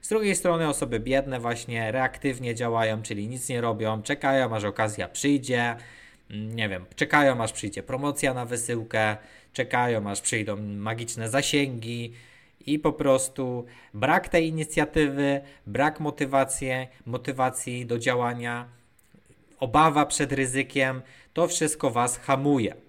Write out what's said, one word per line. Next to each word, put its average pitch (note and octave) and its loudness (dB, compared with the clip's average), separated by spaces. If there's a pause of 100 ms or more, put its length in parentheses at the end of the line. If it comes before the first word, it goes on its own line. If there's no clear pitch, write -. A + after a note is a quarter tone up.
Z - -12
drugiej G#3 2
strony E3 2
osoby A#2+ -2
biedne C3 0
właśnie A#2 -4
reaktywnie B2+ -2
działają, A2+ 0
czyli G#2 -6
nic B2 -8
nie A#2+ -2
robią, A2 -2
czekają, C3+ 2
aż G#2 -2
okazja G#2 -2
przyjdzie, A#2+ 0 (540)
mm, A2 -6
nie A2 0
wiem, F2+ -6 (120)
czekają, C3+ 4
aż G#2+ -2
przyjdzie G2 -8
promocja C#3 -2
na B2 -4
wysyłkę, A2+ -2 (360)
czekają, A#2+ 0
aż G2 -4
przyjdą G#2+ -2
magiczne A2 -6
zasięgi A#2+ -2 (540)
i D3+ 0
po D3+ 2
prostu C3 0 (280)
brak C#3+ 2
tej E3 4
inicjatywy, D3+ 2 (260)
brak C#3 0
motywacji, C#3 0 (380)
motywacji B2 -2
do A#2+ -2
działania, A#2+ -2 (840)
obawa D3 6
przed C#3+ 0
ryzykiem, C3 0 (320)
to E3+ 2
wszystko D3+ 0
was A#2+ 0
hamuje. C3+ 2 (140)